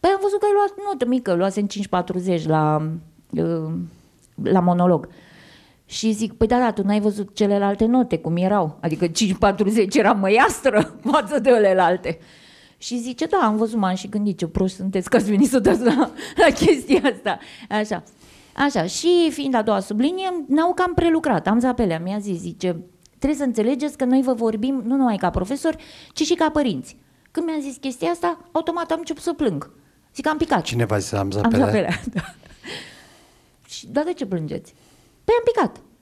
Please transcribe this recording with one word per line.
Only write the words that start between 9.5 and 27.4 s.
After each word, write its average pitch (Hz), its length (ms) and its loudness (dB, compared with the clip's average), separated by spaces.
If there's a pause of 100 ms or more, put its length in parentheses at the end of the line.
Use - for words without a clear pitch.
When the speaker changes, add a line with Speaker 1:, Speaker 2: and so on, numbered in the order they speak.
Speaker 1:
era 220 160 4
măiastră 202 840 2
<laughs> - 180 -6
față 285 260 0
de 254 120 2
alelalte." 185 680 4 (580)
Și - 220 -8
zice: 247 280 -6
"Da, 392 160 0
am 214 140 2
văzut, 220 220 -2
m-am 185 160 0
și 185 140 -8
gândit, 208 300 -2
ce 175 80 -4
proști 185 300 -2
sunteți 190 340 -4
că - 60 4
ați 202 140 2
venit 208 180 4
să 262 100 2
dați 240 260 2
la, 247 260 4 (260)
la - 180 6
chestia 285 460 2 (140)
asta." - 240 -4 (300)
Așa. 208 340 -4 (520)
Așa, 269 320 0
și 247 220 -2 (220)
fiind 269 240 -4
a 220 80 2
doua 208 180 2
sublinie, 330 680 -2
ne-au 330 280 2
cam 359 200 0
prelucrat. 320 520 2
Amza 240 260 2
Pelea 202 320 -2
mi-a 196 140 -6
zis, 196 220 -6
zice: 175 360 -4 (420)
"Trebuie 277 200 -2
să 285 60 -4
înțelegeți 247 520 -2
că 269 80 -2
noi 262 180 4
vă 254 100 0
vorbim 233 540 -2
nu 254 100 0
numai 247 200 2
ca 185 140 0
profesori, 269 460 -4 (360)
ci - 100 -4
și 320 120 0
ca 320 180 0
părinți." 233 440 -2 (340)
Când 339 160 -4